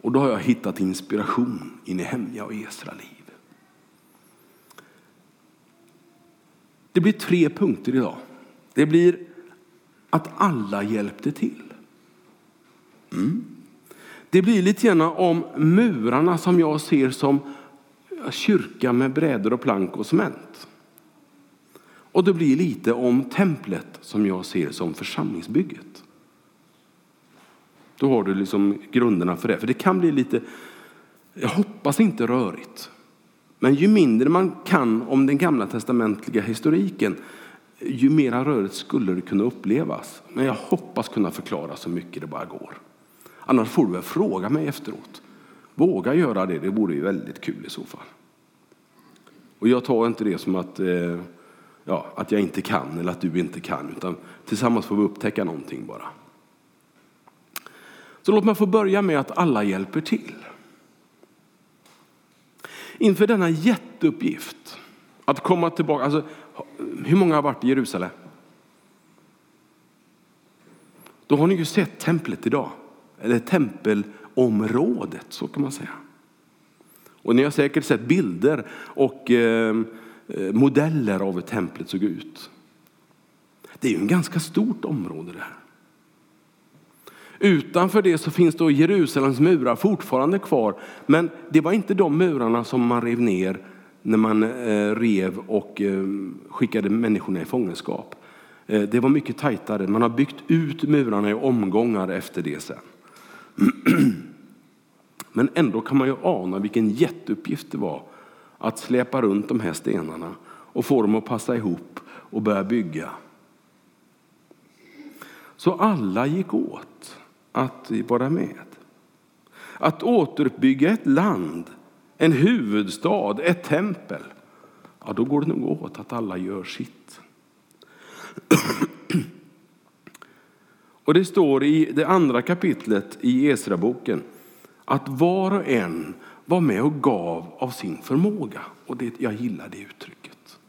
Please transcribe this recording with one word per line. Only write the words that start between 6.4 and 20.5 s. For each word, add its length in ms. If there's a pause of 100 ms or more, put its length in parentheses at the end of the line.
Det 80
blir 120
tre 380
punkter 440
idag. 220 (580)
Det 120
blir 320 (920)
att 260
alla 460
hjälpte 500
till. 300 (1500)
Mm. 320 (840)
Det 120
blir 200
lite 240
grann 140
om 440 (120)
murarna 840
som 220
jag 200
ser 300
som 300 (880)
kyrka 640
med 200
brädor 400
och 80
plank 360
och 100
cement. 640 (1400)